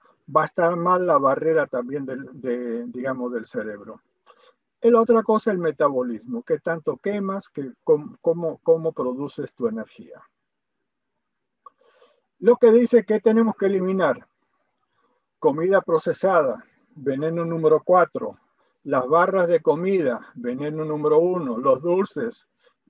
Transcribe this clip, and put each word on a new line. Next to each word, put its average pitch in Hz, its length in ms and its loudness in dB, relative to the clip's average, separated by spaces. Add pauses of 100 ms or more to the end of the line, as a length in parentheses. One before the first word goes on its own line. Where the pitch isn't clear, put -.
(340)
va 151 80 4
a 151 40 -2
estar 175 300 0
mal 180 300 0
la 156 120 2
barrera 143 480 0
también 131 400 -6
del, 127 340 -12
de, 120 460 -6
digamos, 127 460 -8
del 113 120 -6
cerebro. 107 560 -12 (800)
Y 233 100 4
la 233 120 6
otra 226 220 2
cosa, 220 260 0
el 190 80 -2
metabolismo, 127 840 -2
qué 156 160 -2
tanto 160 360 -6
quemas, 196 520 -6
qué, 135 240 -12 (100)
cómo, 151 400 0
cómo, 165 400 -4
cómo 165 300 2
produces 135 600 -8
tu 123 140 -6
energía. 110 560 -10 (2250)
Lo 226 160 4
que 233 160 6
dice 233 340 4
que 214 140 0
tenemos 220 380 2
que 196 100 0
eliminar, 185 600 0 (1120)
comida 165 400 2
procesada, 160 840 0 (300)
veneno 151 500 -4
número 156 400 0
cuatro, - 540 0 (460)
las 131 240 -2
barras 180 400 2
de 170 120 2
comida, 156 760 -2
veneno 139 480 -6
número 151 340 0
uno, 165 400 0
los 135 240 2
dulces, 190 640 -4 (440)